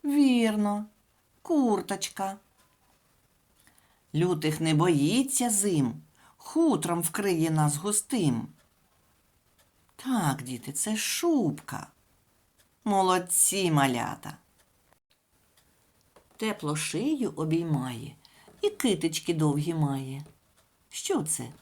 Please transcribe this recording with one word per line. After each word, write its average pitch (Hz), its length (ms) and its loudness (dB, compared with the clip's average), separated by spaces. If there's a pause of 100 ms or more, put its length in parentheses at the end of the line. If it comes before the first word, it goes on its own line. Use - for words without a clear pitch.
Вірно, 226 800 4 (560)
курточка. 202 960 0 (1800)
Лютих 156 460 0
не 160 120 2
боїться 180 760 2
зим, 190 520 0 (360)
хутром 175 640 0
вкриє 170 500 0
нас 151 240 2
густим. 170 720 0 (1500)
Так, 185 480 -2
діти, 127 280 -10
це 214 260 -4
шубка. - 880 -2 (1000)
Молодці, 185 840 2
малята. 120 680 0 (2000)
Тепло 208 380 -4
шию 240 600 -2
обіймає 147 800 -2 (460)
і 403 80 0
китички 165 640 -2
довгі 151 400 0
має. 139 500 -2 (680)
Що - 340 -4
це? 123 260 -6 (120)